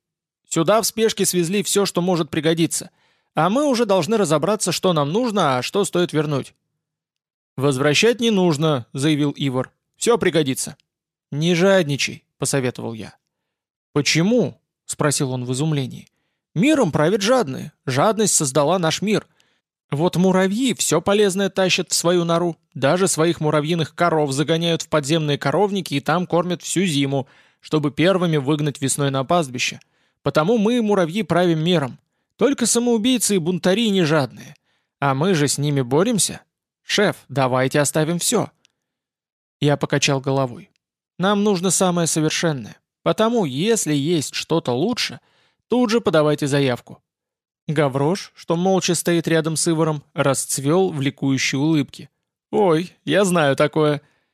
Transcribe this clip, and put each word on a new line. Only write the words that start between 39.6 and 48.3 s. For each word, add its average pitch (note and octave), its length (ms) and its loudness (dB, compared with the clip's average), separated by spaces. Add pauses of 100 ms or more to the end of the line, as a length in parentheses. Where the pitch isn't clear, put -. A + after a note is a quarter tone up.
Я C#3+ 160 2
покачал C#3 440 0
головой. C3+ 500 -4 (480)
«Нам G3+ 240 0
нужно G3 280 0
самое F3 360 0
совершенное. D3+ 720 -2 (260)
Потому, A3 420 0
если D#3 500 -2
есть D3 400 -2
что-то D#3 380 -4
лучше, D#3 480 -4 (480)
тут A#3+ 220 2
же A#3 100 2
подавайте D3+ 460 2
заявку». C3+ 560 -2 (640)
Гаврош, C#3+ 680 0